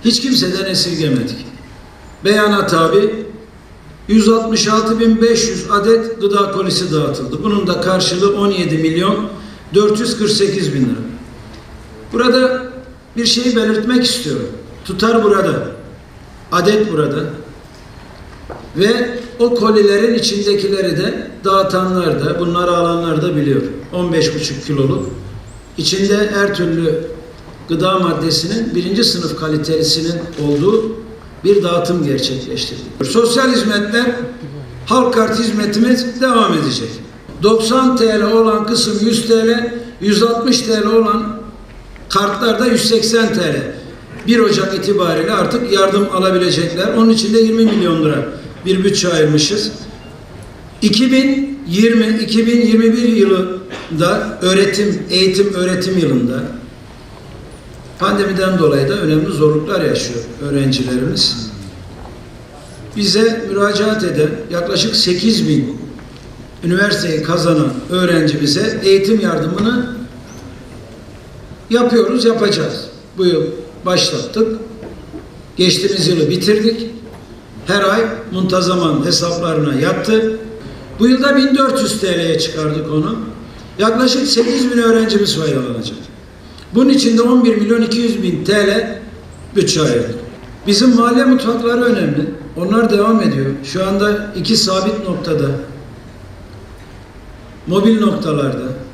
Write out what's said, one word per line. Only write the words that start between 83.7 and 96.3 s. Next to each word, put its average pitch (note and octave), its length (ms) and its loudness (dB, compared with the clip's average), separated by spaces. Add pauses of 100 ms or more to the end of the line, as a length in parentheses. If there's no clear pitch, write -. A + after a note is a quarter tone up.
Yaklaşık B3 480 2
sekiz B3 440 2
bin A#3+ 60 2
öğrencimiz A3 600 2
faydalanacak. C3 600 -4 (800)
Bunun C4 140 4
için A#3 280 4
de A#3 40 6
on A#3+ 240 6
bir A3 100 4
milyon G#3 260 2
iki A3+ 160 0
yüz G#3 260 0
bin E3+ 200 -2
T G3 100 0
L G#3 460 0 (560)
bütçe D#3 260 2
ayırdık. A#2 340 0 (520)
Bizim A3+ 280 4
mahalle A#3+ 300 4
mutfakları A#3+ 560 2
önemli. E3 440 0 (320)
Onlar G#3 340 2
devam G#3 300 2
ediyor. C#3 240 0 (180)
Şu F#3+ 240 -4
anda G#3 480 -2
iki F#3 220 0
sabit F#3+ 500 0
noktada. D3+ 400 -2 (2250)